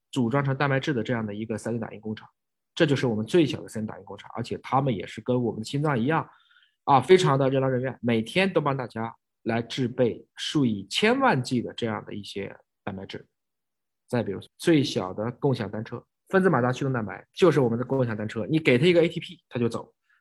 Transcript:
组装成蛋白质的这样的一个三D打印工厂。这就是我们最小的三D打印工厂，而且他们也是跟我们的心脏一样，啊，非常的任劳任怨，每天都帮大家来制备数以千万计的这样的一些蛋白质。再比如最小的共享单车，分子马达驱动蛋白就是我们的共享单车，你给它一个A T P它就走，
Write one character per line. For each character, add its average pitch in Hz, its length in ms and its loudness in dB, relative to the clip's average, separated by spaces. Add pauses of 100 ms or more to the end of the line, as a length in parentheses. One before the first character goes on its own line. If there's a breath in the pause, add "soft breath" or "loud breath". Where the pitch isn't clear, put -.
(120)
组 120 180 0
装 139 160 0
成 135 100 0
蛋 143 140 0
白 135 100 2
质 147 140 -2
的 120 80 -2
这 107 100 -4
样 113 140 -2
的 104 80 -8
一 104 100 -8
个 110 140 -4
三 113 160 -6
D 120 60 -4
打 110 100 -8
印 101 100 -16
工 107 160 -8
厂。 - 140 -16 (440)
这 170 120 2
就 143 100 4
是 135 100 0
我 120 80 0
们 107 120 -2
最 170 200 4
小 113 160 -4
的 95 60 -16
三 110 180 -8
D 107 60 -8
打 87 80 -14
印 95 60 -20
工 98 120 -14
厂， - 160 -20
而 113 80 -8
且 98 180 -8
他 135 220 0
们 135 140 0
也 90 100 -8
是 - 140 -14
跟 123 240 0
我 110 80 0
们 101 80 -6
的 110 60 -8
心 143 180 -4
脏 143 160 0
一 113 60 0
样， 151 220 0 (580 soft breath)
啊， 139 160 6
非 180 160 8
常 151 200 4
的 139 120 2
任 135 120 2
劳 135 60 2
任 127 140 -2
怨， 127 200 -4
每 117 200 2
天 185 300 0
都 170 100 2
帮 139 140 0
大 127 120 -6
家 113 260 -8 (300)
来 117 180 0
制 117 280 -4
备 120 360 0 (120)
数 - 280 0
以 104 240 -2
千 240 300 2
万 208 240 2
计 123 180 -2
的 101 120 -8
这 - 120 -6
样 104 200 -4
的 104 80 -14
一 101 100 -10
些 - 340 -10 (240)
蛋 98 140 -8
白 95 100 -12
质。 - 220 -14 (800)
再 120 160 0
比 101 80 -6
如 95 80 -6 (180)
最 160 240 4
小 95 320 -4
的 104 200 -6
共 135 200 0
享 107 160 -4
单 107 140 -8
车， - 200 -12 (260)
分 190 120 4
子 190 80 4
马 135 120 2
达 123 100 2
驱 131 140 -4
动 135 80 -2
蛋 117 120 -4
白 95 280 -12
就 175 180 6
是 147 80 4
我 127 80 4
们 113 100 0
的 123 60 -4
共 135 220 0
享 113 100 -4
单 107 120 -6
车， 107 200 -6
你 147 100 0
给 151 220 4
它 147 80 2
一 185 60 6
个 170 100 6
A 170 60 2
T 165 100 -8
P - 300 -14
它 123 100 -6
就 120 80 2
走， - 260 -8 (280)